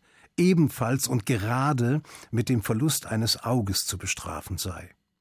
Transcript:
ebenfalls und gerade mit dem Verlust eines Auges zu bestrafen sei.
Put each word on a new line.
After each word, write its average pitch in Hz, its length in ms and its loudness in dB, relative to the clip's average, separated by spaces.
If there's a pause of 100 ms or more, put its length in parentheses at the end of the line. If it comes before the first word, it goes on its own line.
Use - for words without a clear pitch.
(380)
ebenfalls 156 720 4
und 127 180 0
gerade 127 760 2 (300)
mit 117 160 0
dem 120 140 2
Verlust 131 460 0
eines 110 360 0
Auges 110 360 0
zu - 180 -4
bestrafen 85 600 -8
sei. 82 340 -8 (300)